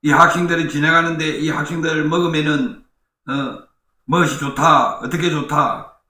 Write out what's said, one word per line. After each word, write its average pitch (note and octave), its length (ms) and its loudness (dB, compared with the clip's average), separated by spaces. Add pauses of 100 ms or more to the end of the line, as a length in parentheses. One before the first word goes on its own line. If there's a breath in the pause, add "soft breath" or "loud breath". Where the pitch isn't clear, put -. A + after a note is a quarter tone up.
이 D3 100 2
학생들이 E3+ 560 4
지나가는데 D#3 680 0
이 D#3 140 -2
학생들을 D#3 560 -2
먹으면은, D3+ 760 0 (460)
어, C#3 380 -6 (380)
무엇이 E3 340 0
좋다, C#3+ 640 2
어떻게 E3 280 -2
좋다 D3 800 -4